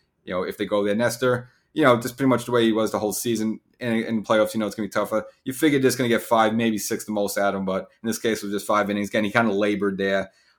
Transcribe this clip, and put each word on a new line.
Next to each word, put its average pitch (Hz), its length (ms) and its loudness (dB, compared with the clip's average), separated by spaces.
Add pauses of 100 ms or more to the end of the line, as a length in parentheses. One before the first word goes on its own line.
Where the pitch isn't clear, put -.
(240)
you - 100 -10
know, 90 80 -2
if 95 160 -8
they 104 80 -4
go 104 180 0
there. 104 120 0
Nestor, 120 540 0 (240)
you 156 100 0
know, 123 160 6
just 127 180 -6
pretty 135 120 2
much 120 160 2
the 120 60 -8
way 120 120 4
he 113 80 4
was 107 200 0
the 104 80 -2
whole 104 140 -2
season 110 460 -2 (220)
in, 120 100 -2
in 113 260 -2
the 104 40 -4
playoffs, 107 320 2
you 113 60 -4
know, 107 80 -2
it's 101 80 -8
gonna 104 120 -4
be - 40 -16
tougher. 104 340 -2 (180)
You 135 80 -8
figured 143 300 2
just 127 160 4
gonna 127 100 0
get 113 140 2
five, 110 320 2
maybe 113 240 0
six 104 260 -6
the - 80 -10
most 104 260 -2
out 101 180 2
of 98 40 -4
him, 95 60 -4
but 95 240 -4 (120)
in 113 60 -8
this 110 120 -2
case, 110 240 -2
it - 20 -8
was 101 80 -6
just 101 140 -6
five 104 220 0
innings. 104 200 -4
Again, 107 140 0
he 101 80 -4
kinda 117 200 2
labored 101 460 0
there, 98 320 -2 (300)